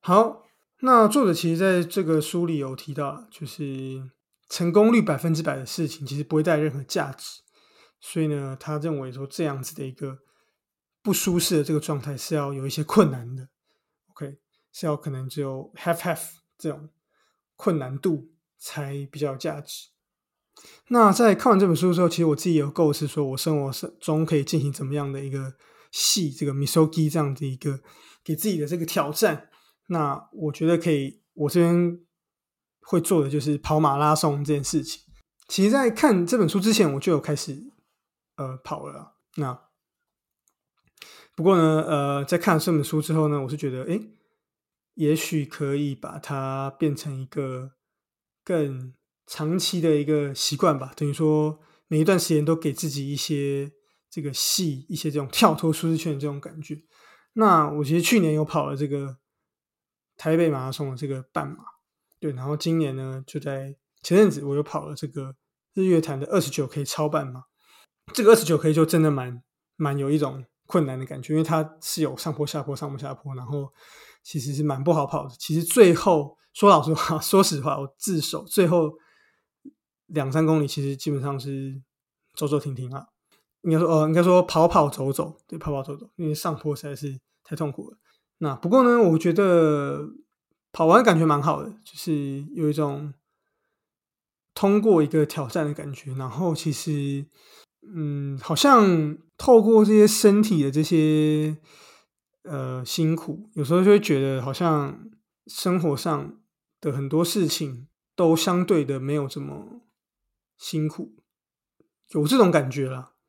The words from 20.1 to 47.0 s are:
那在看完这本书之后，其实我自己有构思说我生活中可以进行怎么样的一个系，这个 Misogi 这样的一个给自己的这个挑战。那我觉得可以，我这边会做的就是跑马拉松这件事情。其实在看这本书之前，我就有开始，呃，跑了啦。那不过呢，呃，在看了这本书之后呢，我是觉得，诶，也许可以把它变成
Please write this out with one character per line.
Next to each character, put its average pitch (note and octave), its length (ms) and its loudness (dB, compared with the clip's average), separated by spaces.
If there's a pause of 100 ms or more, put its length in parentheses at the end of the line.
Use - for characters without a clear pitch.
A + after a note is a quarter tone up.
那 A3+ 240 6
在 A3 220 6
看 A#3+ 160 2
完 G3 100 6
这 G3+ 60 4
本 E3 100 4
书 F3+ 160 2
之 E3+ 80 0
后， F3 80 4
其 E3+ 80 -2
实 E3+ 80 0
我 D#3 100 2
自 - 140 -4
己 E3+ 60 2
有 C#3+ 160 2
构 D#3 200 2
思 D3 160 -4
说 C#3+ 200 -4
我 C3 100 -8
生 D3+ 240 -2
活 C3+ 100 -4 (300)
中 D#3 240 0
可 D#3+ 100 -2
以 C#3+ 80 2
进 D#3 160 -2
行 C#3+ 140 -2
怎 C#3 140 -8
么 C#3 80 -6
样 C#3 180 -4
的 C3+ 100 -10
一 C#3 60 -10
个 C3+ 260 -8 (360)
系， - 400 0
这 C#3 160 -6
个 C#3 80 -4
Misogi D#3 560 2
这 E3 80 -2
样 C#3+ 160 -2
的 C#3+ 100 -10
一 C3 120 -8
个 C3+ 240 -6 (440)
给 D#3+ 100 -4
自 F#3 140 -4
己 F#3 100 -2
的 D3 80 -4
这 F3 120 -4
个 D#3 80 -4
挑 D3 260 -2
战。 D#3+ 380 0 (380)
那 D3 440 -2
我 D3+ 180 -6
觉 D#3+ 160 -4
得 E3 120 2
可 E3 120 -2
以， C#3 320 -2 (120)
我 D3 160 -2
这 F3 100 2
边 E3+ 400 2 (800)
会 F3+ 220 0
做 E3+ 200 2
的 C3+ 60 -2
就 D3 100 -2
是 C#3+ 200 -2
跑 D#3 200 0
马 C#3+ 200 2
拉 D3+ 180 4
松 D3 260 -2
这 D3 120 -2
件 C#3+ 100 -4
事 D3 180 -2
情。 - 200 -12 (440)
其 - 160 0
实 G3+ 80 6
在 C4 200 4
看 G#3+ 360 2
这 B3 120 0
本 F#3 100 4
书 G3 100 0
之 G#3 140 2
前， G#3 220 4
我 C#3 40 -4
就 F3 140 0
有 D3 80 2
开 D3 160 -4
始， D#3 340 -10 (640)
呃， C3 280 -12
跑 C#3+ 220 -10
了 C#3+ 80 -14
啦。 D3 180 -20 (240)
那 C3 240 -6 (1700)
不 - 80 -8
过 F#3 160 4
呢， D#3+ 280 4
呃， C#3+ 380 -2
在 F3 140 -2
看 E3+ 160 2
了 D#3 60 2
这 F3 120 -2
本 D3+ 100 2
书 D#3 200 -2
之 E3 100 -4
后 D#3 160 2
呢， D3 140 -2
我 C3 60 -8
是 D3 100 -8
觉 D3 120 -6
得， B2+ 120 -8
诶， F3+ 280 -6 (840)
也 D3+ 200 2
许 D#3+ 300 -2
可 C#3 320 -6
以 C#3+ 180 -2
把 - 240 -14
它 C3+ 520 -6
变 D3 260 -2
成 C#3+ 180 -10